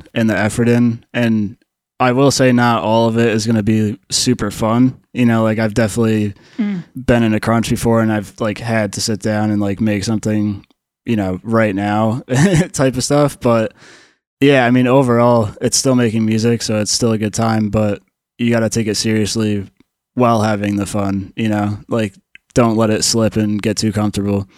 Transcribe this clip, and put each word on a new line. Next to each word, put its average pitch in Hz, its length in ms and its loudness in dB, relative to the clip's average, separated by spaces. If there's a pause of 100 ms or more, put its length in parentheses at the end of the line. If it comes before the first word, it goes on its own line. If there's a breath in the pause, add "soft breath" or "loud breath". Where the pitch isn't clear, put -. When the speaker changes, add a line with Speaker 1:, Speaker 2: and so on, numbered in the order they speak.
(140)
Speaker 1:
and 113 160 0
the 98 60 0
effort 107 320 0
in. 120 440 2
And 113 460 -2 (420)
I 123 120 2
will 139 180 4
say 131 220 2
not 120 300 2
all 113 240 2
of 113 120 0
it 117 100 2
is 110 180 -2
gonna 113 160 0
be 107 360 0 (120)
super 110 400 -2
fun. 117 480 0 (140)
You 120 140 0
know, 113 180 2
like, 110 140 0
I've 110 160 -2
definitely 110 600 0 (240 loud breath)
Speaker 2:
Mm. 202 260 -4 (120)
Speaker 1:
been 123 260 0
in 110 120 2
a 107 60 0
crunch 113 300 0
before 113 300 0
and 110 120 0
I've, 104 280 -6
like, 107 180 -4
had 113 360 -2
to 107 60 -6
sit 104 200 -4
down 107 300 -2
and, 104 100 0
like, 101 200 -2
make 104 240 0
something, 104 600 -2 (400)
you 117 120 -2
know, 92 260 -2
right 113 320 0
now 107 520 0
<laughs> 156 460 2
type 131 240 0
of 127 80 -4
stuff. 143 340 0
But 113 360 0 (640 loud breath)
yeah, 135 260 4
I 120 40 2
mean, 127 160 4
overall, 120 640 4 (100)
it's - 160 -2
still 135 180 0
making 113 300 0
music, 113 380 0
so 107 180 -2
it's 104 100 -4
still 113 220 0
a 110 60 0
good 107 160 -4
time, 110 340 0
but 104 340 -2 (360)
you 120 120 0
gotta 113 200 0
take 113 160 -2
it 104 100 -2
seriously 107 680 -2 (480)
while 117 280 2
having 104 340 -2
the 101 100 -2
fun, 98 500 -4
you 113 120 -2
know? 104 300 -2 (100)
Like, 110 260 -2 (400)
don't 113 220 2
let 110 140 2
it 107 140 0
slip 110 320 0
and 107 240 0
get 104 160 -2
too 110 160 -2
comfortable. 101 640 -2